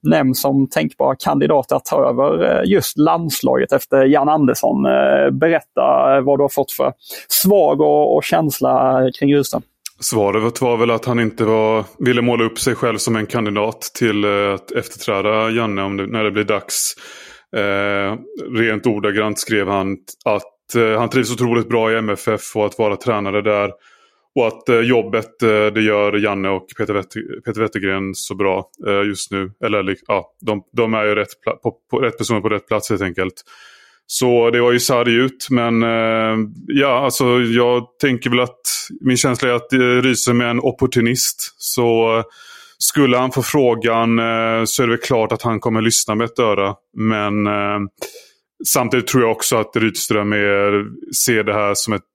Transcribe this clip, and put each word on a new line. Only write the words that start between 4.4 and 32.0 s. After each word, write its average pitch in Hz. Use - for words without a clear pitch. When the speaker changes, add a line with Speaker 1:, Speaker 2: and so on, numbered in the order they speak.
Speaker 1:
Eh, 135
berätta, 135
eh, 131
vad 139
du 143
har 139
fått -
för 135
svar 160
och, 151
och 151
känsla 131
kring 143
Rydström. -
Speaker 2:
Svaret 107
var 120
väl 117
att 113
han 120
inte 113
var, 110
ville 123
måla 120
upp 113
sig 120
själv 117
som 117
en 110
kandidat 104
till, 104
eh, 101
att -
efterträda 107
Janne 110
om 98
det, 98
när 110
det 104
blir 104
dags. -
Eh, 101
rent 113
ordagrant 104
skrev 101
han 98
att, -
eh, 110
han 117
trivs 120
otroligt 117
bra 113
i 113
M 110
F 101
F 107
och 104
att 101
vara 104
tränare 101
där. 104
Och 120
att, -
eh, 117
jobbet, 113
eh, 107
det 110
gör 104
Janne 98
och 95
Peter 107
Wette-, -
Peter 110
Wettergren 95
så -
bra, 95
eh, 101
just 98
nu. 98
Eller, 104
li-, 95
ja, 98
de, 104
de 113
är 110
ju 104
rätt -
pla-, -
på, -
på 120
rätt 120